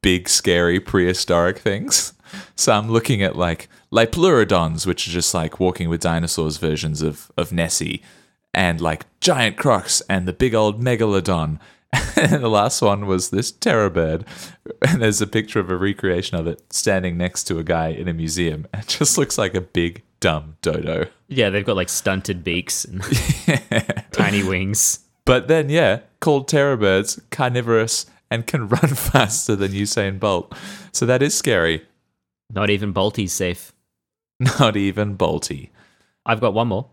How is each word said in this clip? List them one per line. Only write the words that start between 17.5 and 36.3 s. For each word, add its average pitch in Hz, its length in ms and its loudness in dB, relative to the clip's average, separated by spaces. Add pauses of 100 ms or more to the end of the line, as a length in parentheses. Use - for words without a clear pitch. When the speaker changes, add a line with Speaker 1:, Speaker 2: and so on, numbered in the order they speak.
Speaker 1:
a 82 60 -4
guy 82 240 0
in 82 200 -6
a 87 40 -2
museum. 82 580 -2
<laughs> - 40 -18
It 107 120 -8
just - 320 0
looks - 200 -2
like 101 160 -2
a 95 60 0
big, 87 420 -4 (180)
dumb 78 420 -2
dodo. 80 440 -2 (220)
Speaker 2:
Yeah, 117 220 2
they've 101 160 -2
got, 117 100 0
like, 92 120 -2
stunted 95 560 -4
beaks 87 400 -4
and 92 180 -10
Speaker 1:
<laughs> - 1080 -2
Speaker 2:
tiny 101 320 2
wings. 95 560 0 (240)
Speaker 1:
But 127 240 4
then, 156 220 2
yeah, 131 300 2 (200)
called 143 260 2
terror 143 300 2
birds, 104 440 2 (100)
carnivorous, 117 760 0 (240)
and 117 160 -4
can 117 220 -4
<laughs> 110 60 4
run 139 200 2
faster 113 640 -2
than 98 160 0
Usain 98 480 -2
Bolt. 98 340 -2 (380)
So - 140 -2
that 127 160 4
is 147 120 0
scary. 82 520 0 (680)
Speaker 2:
Not 104 180 0
even 101 220 0
Bolty's 101 400 -2
safe. 90 400 -6 (680)
Speaker 1:
Not 123 380 2
even 101 400 0
Bolty. 80 540 -2 (560)
Speaker 2:
I've 113 140 0